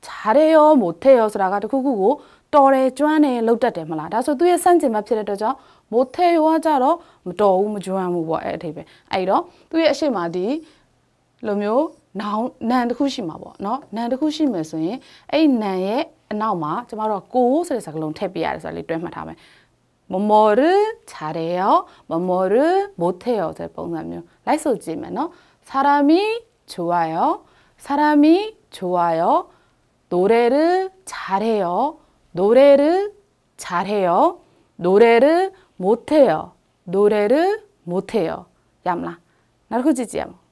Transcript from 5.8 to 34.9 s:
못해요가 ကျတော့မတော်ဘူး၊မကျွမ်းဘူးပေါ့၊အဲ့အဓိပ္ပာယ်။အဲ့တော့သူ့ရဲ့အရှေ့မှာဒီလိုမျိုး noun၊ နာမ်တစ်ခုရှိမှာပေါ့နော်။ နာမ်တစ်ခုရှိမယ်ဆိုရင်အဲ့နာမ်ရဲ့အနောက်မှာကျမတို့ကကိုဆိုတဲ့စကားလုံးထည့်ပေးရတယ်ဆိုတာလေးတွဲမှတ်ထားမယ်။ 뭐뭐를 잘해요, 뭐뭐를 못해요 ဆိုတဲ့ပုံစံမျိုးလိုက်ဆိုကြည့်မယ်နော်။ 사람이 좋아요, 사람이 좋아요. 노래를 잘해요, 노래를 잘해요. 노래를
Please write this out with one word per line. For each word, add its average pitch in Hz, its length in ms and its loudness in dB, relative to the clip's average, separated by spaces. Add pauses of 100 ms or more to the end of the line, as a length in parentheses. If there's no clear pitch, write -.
못해요가 311 560 2 (160)
ကျတော့မတော်ဘူး၊မကျွမ်းဘူးပေါ့၊အဲ့အဓိပ္ပာယ်။အဲ့တော့သူ့ရဲ့အရှေ့မှာဒီလိုမျိုး 202 - -4 (380)
noun၊ 220 500 -6
နာမ်တစ်ခုရှိမှာပေါ့နော်။ 247 1200 -6
နာမ်တစ်ခုရှိမယ်ဆိုရင်အဲ့နာမ်ရဲ့အနောက်မှာကျမတို့ကကိုဆိုတဲ့စကားလုံးထည့်ပေးရတယ်ဆိုတာလေးတွဲမှတ်ထားမယ်။ 208 - -4
뭐뭐를 214 1000 2
잘해요, 180 800 -2 (200)
뭐뭐를 196 880 0
못해요 180 560 -4
ဆိုတဲ့ပုံစံမျိုးလိုက်ဆိုကြည့်မယ်နော်။ 170 2250 -8
사람이 294 760 0 (220)
좋아요, 175 800 -2 (320)
사람이 302 800 2 (140)
좋아요. 180 800 0 (600)
노래를 247 840 2 (140)
잘해요, 208 960 -4 (340)
노래를 285 800 4 (460)
잘해요. 196 840 0 (360)
노래를 233 760 4 (240)